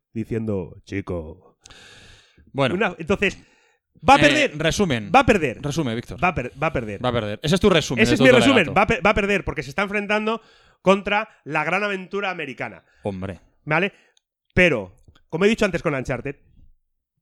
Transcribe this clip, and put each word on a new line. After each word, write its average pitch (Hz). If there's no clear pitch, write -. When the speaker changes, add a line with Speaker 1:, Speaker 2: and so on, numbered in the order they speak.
Speaker 1:
diciendo, 110
"Chico". 87
Speaker 2:
Bueno. 135
Speaker 1:
Una... 185
entonces, 185
va 254
a -
Speaker 2:
Eh, 294
Speaker 1:
perder. 285
Speaker 2:
resumen. 147
Speaker 1:
Va 269
a 277
perder. 151
Speaker 2:
Resume, 139
Víctor. 117
Speaker 1:
Va 180
a 165
per-, 123
va 156
a 156
perder. 107
Speaker 2:
Va 123
a -
perder. 110
Ese 156
es -
tu 214
resumen 143
Speaker 1:
Ese -
Speaker 2:
de -
Speaker 1:
es -
Speaker 2:
todo -
Speaker 1:
mi 254
Speaker 2:
el 254
Speaker 1:
resumen. -
Speaker 2:
alegato. -
Speaker 1:
Va 196
a 220
pe-, 233
va 208
a 220
perder 202
porque 147
se 139
está 190
enfrentando 208
contra 202
la 151
gran 180
aventura 196
americana. 127
Speaker 2:
Hombre. 95
Speaker 1:
¿Vale? 170
Pero, 135
como 165
he 214
dicho 220
antes 175
con 151
Uncharted, 131